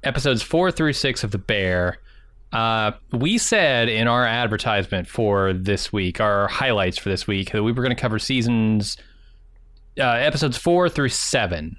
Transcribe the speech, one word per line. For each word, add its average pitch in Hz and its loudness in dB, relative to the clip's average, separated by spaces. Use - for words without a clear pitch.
episodes 131 0
four 180 2
through 156 2
six - -2
of 104 -4
The 104 -2
Bear. 92 0
Uh, 113 0
we 151 0
said 139 2
in 113 2
our 120 4
advertisement 110 -2
for 98 2
this 95 -2
week, 92 -2
our 101 2
highlights 101 0
for - -6
this 92 -2
week, 98 -4
that 104 0
we 113 2
were 123 -2
gonna 123 0
cover 113 -2
seasons, 113 0
uh, 143 2
episodes 131 0
four 175 2
through 147 0
seven. 87 -4